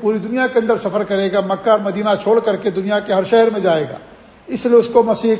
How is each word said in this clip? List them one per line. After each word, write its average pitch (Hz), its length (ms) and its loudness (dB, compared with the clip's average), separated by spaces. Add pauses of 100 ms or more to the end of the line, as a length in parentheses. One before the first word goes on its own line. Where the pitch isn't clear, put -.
پوری 220 180 0
دنیا 233 280 -2
کے 254 120 -2
اندر 226 180 2
سفر 202 280 -4
کرے 196 280 -2
گا، 196 80 0
مکہ 190 300 -2
اور 214 80 4
مدینہ 202 300 -4 (140)
چھوڑ 220 180 2
کر 226 160 0
کے - 140 -4
دنیا 190 300 -2
کے 208 120 -6
ہر 190 180 2
شہر 226 220 4
میں 208 80 -4
جائے 165 300 0
گا، - 80 -14 (480)
اس 254 200 -4
لیے 240 120 6
اس 233 140 4
کو 233 100 4
مسیح 220 360 -2